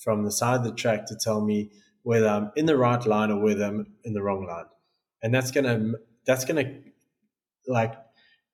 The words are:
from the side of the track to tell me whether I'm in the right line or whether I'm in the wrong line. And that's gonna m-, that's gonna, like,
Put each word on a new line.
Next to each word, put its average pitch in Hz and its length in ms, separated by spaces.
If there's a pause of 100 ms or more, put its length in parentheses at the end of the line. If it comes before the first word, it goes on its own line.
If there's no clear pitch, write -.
from 104 220
the 104 80
side 123 240
of 120 80
the 117 80
track 107 360
to 107 140
tell 107 220
me 107 280 (320)
whether 117 240
I'm 104 280
in 156 120
the 151 100
right 120 280
line 107 260
or 101 100
whether 104 240
I'm 104 220 (180)
in 113 80
the 101 80
wrong 98 240
line. 85 200 (560)
And 113 120
that's 127 180
gonna 131 220
m-, 110 220 (300)
that's - 200
gonna, 135 340 (880)
like, 113 260 (600)